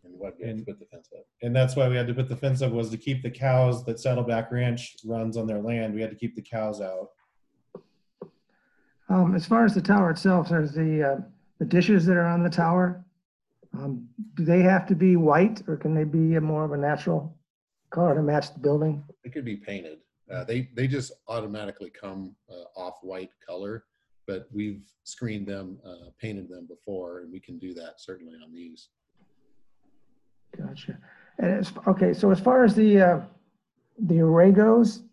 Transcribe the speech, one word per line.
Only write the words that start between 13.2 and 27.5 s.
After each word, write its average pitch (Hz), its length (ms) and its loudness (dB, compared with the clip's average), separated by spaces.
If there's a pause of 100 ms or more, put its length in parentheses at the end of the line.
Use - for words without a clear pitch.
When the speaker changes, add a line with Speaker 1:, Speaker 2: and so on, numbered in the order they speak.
Speaker 3:
Um, 131 320 -8 (280)
do 175 100 -2
they 170 160 4
have 185 280 4
to 196 60 4
be 180 220 6
white 170 500 4
or 160 100 -4
can 156 180 -2
they 156 100 2
be 160 320 2
a 160 40 2
more 156 240 -2
of 147 80 -4
a 147 40 -4
natural 147 600 -2 (540)
color 165 240 2
to 151 80 0
match 147 300 -2
the - 80 -18
building? 147 420 0 (220)
Speaker 1:
It 123 80 -16
could 139 140 -10
be 107 100 -6
painted. 92 420 -12 (340)
Uh, 90 120 -8
they, 127 300 -4
they 127 120 -2
just 131 260 -4 (140)
automatically 107 640 -10
come, 95 460 -14 (140)
uh, 90 280 -20
off 90 240 -12
white 92 280 -12 (160)
color, 101 380 -12 (420)
but 95 260 -10
we've 104 300 -8 (220)
screened 107 420 -10
them, 98 400 -12
uh, 85 240 -20 (100)
painted 98 300 -12
them 87 160 -20
before, 87 540 -12
and 85 120 -18
we 92 80 -16
can 87 180 -20